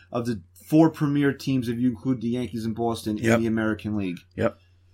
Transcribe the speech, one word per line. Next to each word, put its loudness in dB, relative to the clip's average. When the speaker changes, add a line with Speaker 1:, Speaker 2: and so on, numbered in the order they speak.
Speaker 1:
of -4
the -2
four 6
premier 2
teams, -2
if -4
you 2
include -2
the -4
Yankees -4
and -2
Boston, -2
Speaker 2:
Yep. 4
Speaker 1:
in 0
the 0
American -2
League. -4
Speaker 2:
Yep. -2